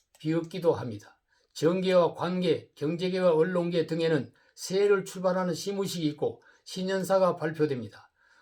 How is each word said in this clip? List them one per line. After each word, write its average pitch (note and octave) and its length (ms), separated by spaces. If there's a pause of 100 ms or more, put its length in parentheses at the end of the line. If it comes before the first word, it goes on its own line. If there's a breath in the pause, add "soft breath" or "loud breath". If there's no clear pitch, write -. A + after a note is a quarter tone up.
(200)
비웃기도 D#3+ 520
합니다. A2+ 460 (340)
정계와 F3+ 640
관계, F3+ 600
경제계와 F3+ 560
언론계 E3+ 540
등에는 D#3+ 460 (220 soft breath)
새해를 G3 500
출발하는 F3+ 480
시무식이 F3+ 580
있고 B2 320 (220 soft breath)
신년사가 F#3 720
발표됩니다. D3 720 (320 soft breath)